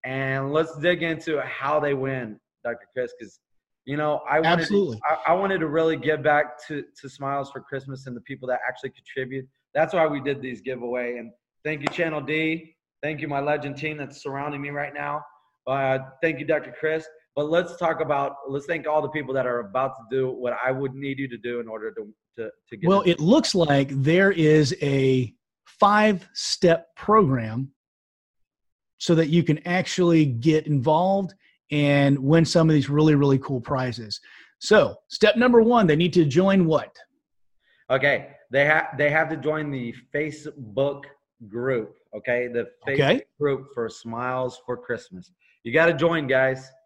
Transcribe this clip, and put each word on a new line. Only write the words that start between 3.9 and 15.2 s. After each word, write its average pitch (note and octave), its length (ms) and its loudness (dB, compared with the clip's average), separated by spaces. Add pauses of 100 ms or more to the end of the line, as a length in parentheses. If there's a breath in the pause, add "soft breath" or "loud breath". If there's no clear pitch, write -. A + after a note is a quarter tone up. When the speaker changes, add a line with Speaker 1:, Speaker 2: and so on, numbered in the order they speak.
Speaker 1:
know, D3+ 320 -2
I D3 120 4
wanted E3+ 220 4
Speaker 2:
Absolutely. F#3 340 0
Speaker 1:
to, - 40 -14 (260)
I, D#3+ 40 4
I - 20 6
wanted F#3+ 260 0
to D#3+ 80 -2
really D#3+ 300 0
give D3 240 -2
back D3 460 0
to, D3 160 -8 (180)
to C#3 80 -14
Smiles C#3 420 -6
for B2 100 -14
Christmas C3+ 460 -10
and B2 80 -12
the A#2 60 -14
people B2+ 280 -12
that B2 180 -2
actually C3 240 -10
contribute. C3 560 -10 (260)
That's D#3 200 0
why E3 140 2
we D3 140 -2
did C3+ 200 -4
these B2 200 -10
giveaway. A#2+ 560 -6
And A2+ 140 -16 (320)
thank D3+ 180 -4
you, C3+ 60 -2
Channel D#3+ 340 -2
D. D#3+ 540 -4 (260)
Thank D3+ 200 -6
you, E3 80 -8
my C#3 100 -2
legend C#3+ 380 -4
team D3+ 200 -6
that's - 240 -14
surrounding C#3+ 400 -8
me C#3+ 100 -8
right C#3+ 220 -6
now. D3 300 -6 (420 soft breath)